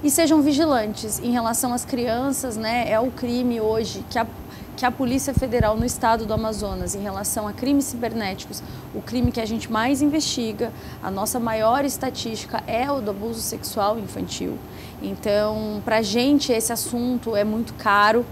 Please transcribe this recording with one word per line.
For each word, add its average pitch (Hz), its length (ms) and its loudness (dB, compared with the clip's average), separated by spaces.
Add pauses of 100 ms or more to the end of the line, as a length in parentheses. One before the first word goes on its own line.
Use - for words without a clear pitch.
E 294 80 4
sejam 320 300 6
vigilantes 262 800 2
em 240 80 0
relação 233 400 0
às 247 140 -2
crianças, 247 720 -2
né? 220 340 0
É 220 80 4
o 254 100 2
crime 240 520 0
hoje 220 480 0
que 247 100 0
a, 233 60 2 (500)
que - 100 -2
a 247 40 4
Polícia 262 420 0
Federal 226 460 2
no 226 80 2
estado 226 400 2
do 214 80 -2
Amazonas, 208 600 -2
em 196 80 -6
relação 202 440 -4
a 208 60 -6
crimes 277 320 2
cibernéticos, 226 760 -4 (320)
o 208 60 -6
crime 240 300 0
que 233 80 -4
a 220 60 -2
gente 220 260 -4
mais 247 300 2
investiga, 240 720 0 (300)
a 180 80 -4
nossa 208 280 -2
maior 226 460 4
estatística 240 800 -4
é 240 260 0
o 277 80 0
do 214 120 -2
abuso 220 280 -4
sexual 220 600 -2
infantil. - 580 -6 (460)
Então, 214 840 0
pra 226 160 4
gente 247 500 4
esse 226 220 2
assunto 240 640 -2
é 208 80 4
muito 214 320 -2
caro. 214 560 4